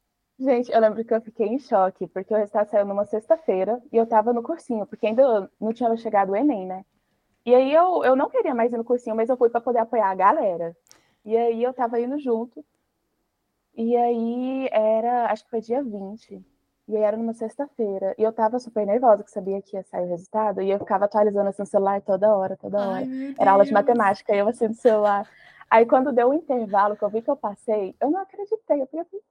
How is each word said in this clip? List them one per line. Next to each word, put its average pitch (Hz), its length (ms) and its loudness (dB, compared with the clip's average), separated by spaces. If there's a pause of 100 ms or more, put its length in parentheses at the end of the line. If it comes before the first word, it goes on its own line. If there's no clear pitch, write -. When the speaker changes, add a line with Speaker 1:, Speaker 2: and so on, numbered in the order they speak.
(400)
Speaker 1:
Gente, 247 320 0
eu 226 80 4
lembro 220 240 2
que 226 100 -2
eu 220 60 0
fiquei 220 260 -4
em 233 140 -4
choque, 190 480 0
porque 196 260 -6
o - 20 2
resultado 214 320 0
saiu 208 160 2
numa 202 200 -4
sexta-feira 220 760 -2 (120)
e 226 40 0
eu 226 80 4
tava 226 280 2
no 233 100 -2
cursinho, 233 440 -6
porque - 200 -6
ainda 220 420 2 (120)
não 220 120 -2
tinha 226 240 -2
chegado 202 360 0
o 196 40 0
enem, 220 300 0
né? 185 180 -10 (600)
E 240 80 4
aí 262 180 4
eu, 339 320 4
eu 254 120 4
não 285 120 0
queria 370 280 -2
mais 233 160 0
ir 240 60 -4
no 226 60 -4
cursinho, 240 300 -4
mas 226 140 0
eu 254 80 0
fui 240 140 2
pra 233 100 -2
poder 233 200 -2
apoiar 226 300 0
a 190 60 -4
galera. 185 600 0 (480)
E 214 120 0
aí 233 260 0
eu 247 100 0
tava 240 280 -2
indo 254 180 -4
junto. 247 460 -6 (1080)
E 226 220 0
aí 240 720 -2
era, 220 640 0
acho 226 120 -8
que - 60 -20
foi 233 100 -4
dia 233 220 -4
vinte. 202 600 -12 (460)
E 214 80 -4
aí 214 60 0
era 214 140 2
numa 226 160 -4
sexta-feira. 220 840 -6
E 214 40 -6
eu 220 100 2
tava 226 260 0
super 226 280 -4
nervosa, 214 380 4
que - 60 -20
sabia 196 320 -6
que - 140 -14
ia 190 80 -8
sair 185 200 -8
o 180 60 -4
resultado. 190 500 -4
E 196 100 -2
eu 196 80 0
ficava 202 280 -2
atualizando 202 420 0
assim, 196 140 -6
o 202 40 -10
celular 196 360 0
toda 208 340 2
hora, 190 200 -4
toda 202 220 -6
Speaker 2:
Ai, 196 260 -4
Speaker 1:
hora. - 20 -6
Speaker 2:
meu 262 320 -8
Speaker 1:
Era 196 140 2
aula 196 120 8
de - 60 -4
Speaker 2:
Deus. 208 100 4
Speaker 1:
matemática, 220 540 0
e 202 40 2
eu 202 100 0
assim 233 200 -2
no 226 60 -8
celular. 208 540 2 (420)
Aí 226 160 6
quando 262 260 4
deu 240 180 4
o 277 40 2
intervalo, 214 640 0
que - 60 -16
eu 208 60 0
vi 220 140 -6
que 302 80 -4
eu 277 60 -2
passei, 208 640 -6
eu 262 120 -2
não 359 100 -2
acreditei. 392 640 -4
Eu 254 60 -8
falei 330 180 -10
assim, 392 120 -14 (120)